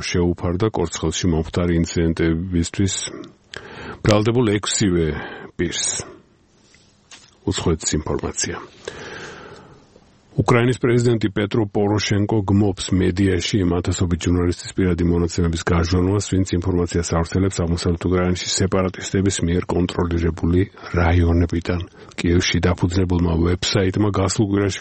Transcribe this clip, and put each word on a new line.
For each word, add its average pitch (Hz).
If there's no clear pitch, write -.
შეუფარდა 90
კორცხელში 82
მომხდარი 87
ინციდენტებისთვის 85
ბრალდებულ 113
ექვსივე 87
პირს. -
უცხოეთის -
ინფორმაცია. -
უკრაინის 120
პრეზიდენტი 120
პეტრო 107
პოროშენკო 104
გმობს 101
მედიაში 92
იმ 90
ათასობით 87
ჟურნალისტის 87
პირადი 87
მონაცემების 85
გაჟონვას, 90
ვინც 95
ინფორმაციას 87
ავრცელებს 92
აღმოსავლეთ 85
უკრაინაში 90
სეპარატისტების 95
მიერ 87
კონტროლირებული 85
რაიონებიდან. 87
კიევში 87
დაფუძნებულმა 87
ვებსაიტმა 95
გასულ 98
კვირაში 98